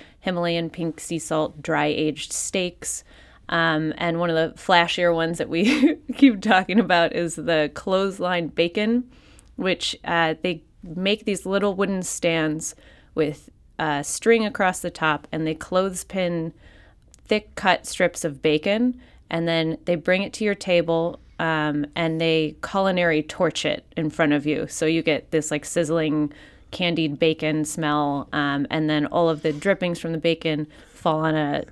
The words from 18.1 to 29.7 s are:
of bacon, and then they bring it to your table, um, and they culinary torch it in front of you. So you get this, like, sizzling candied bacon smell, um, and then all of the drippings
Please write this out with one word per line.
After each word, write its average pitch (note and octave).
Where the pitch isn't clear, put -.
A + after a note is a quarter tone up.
of C#3
bacon, G3+
and E3
then E3
they F3
bring F#3
it G3
to A3
your G3+
table, E3+
um, D3+
and D#3+
they D#3+
culinary F3+
torch -
it -
in D#3
front D3+
of C#3+
you. D3+
So -
you D#3+
get D#3
this, D#3
like, D3+
sizzling D#3
candied D#3+
bacon D#3
smell, D3
um, C#3+
and D#3
then D3+
all E3+
of D#3
the D#3
drippings F3+